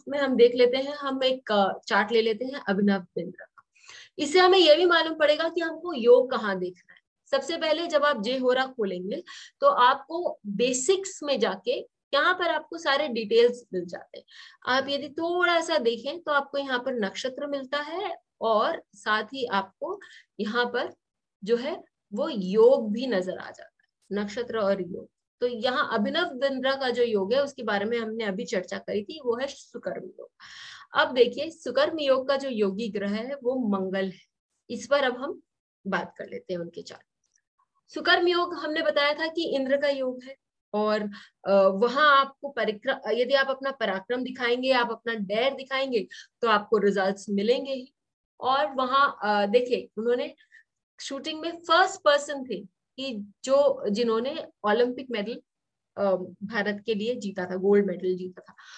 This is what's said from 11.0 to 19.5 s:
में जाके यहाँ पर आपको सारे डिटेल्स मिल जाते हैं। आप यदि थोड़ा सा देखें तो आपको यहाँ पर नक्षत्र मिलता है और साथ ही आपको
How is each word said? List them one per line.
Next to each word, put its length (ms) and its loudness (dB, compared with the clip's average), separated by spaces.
में 180 -2
जाके 400 -2
यहाँ 200 4
पर 140 -2
आपको 300 -4
सारे 300 0
डिटेल्स 560 2
मिल 100 -4
जाते 340 -16
हैं। 60 -20
आप 220 0
यदि 200 -4
थोड़ा 520 0
सा 180 0
देखें 440 -2
तो 100 -2
आपको 260 0
यहाँ 200 -2
पर 160 -6
नक्षत्र 520 -6
मिलता 320 -6
है 380 -8
और 420 0
साथ 280 -2
ही 240 -8
आपको 540 -4